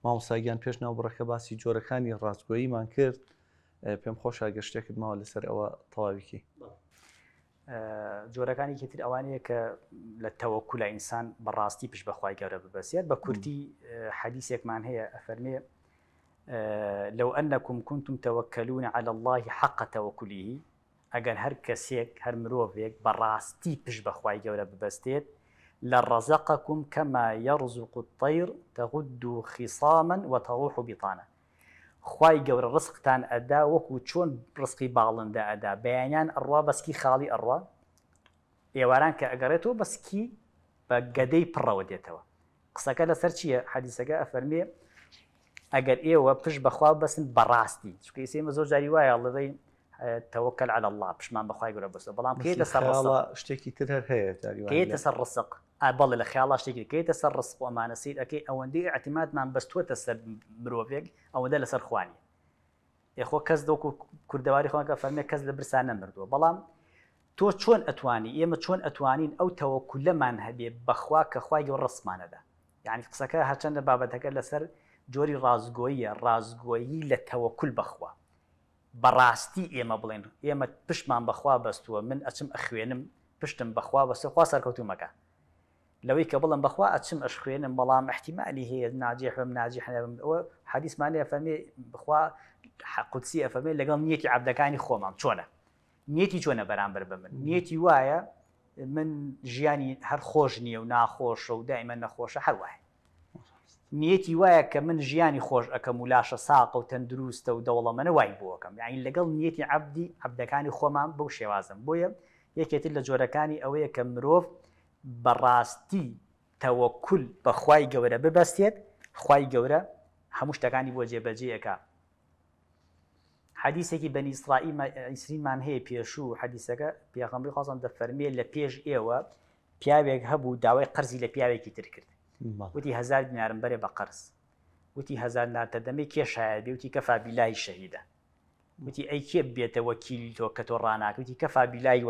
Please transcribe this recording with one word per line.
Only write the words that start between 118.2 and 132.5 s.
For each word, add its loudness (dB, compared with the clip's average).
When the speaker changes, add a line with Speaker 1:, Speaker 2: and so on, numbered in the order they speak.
Speaker 2:
ببەستێت، 6
خوای 6
گەورە 4
هەموو -4
شتەکانی 0
بۆ -2
جێبەجێ -6
ئەکا. -6
حەدیسێکی -2
بەنی -4
ئیسرائیل، 0
ئیسریمان -6
هەیە -2
پێشوو، -8
حەدیسەکە -6
پێغەمبەری -6
خۆزان -4
دەفەرمێ: -4
«لە -2
پێش -4
ئێوە 0
پیاوێک 6
هەبوو، 0
داوای 6
قەرزی -2
لە -4
پیاوێکی 0
تر -16
کرد.» -20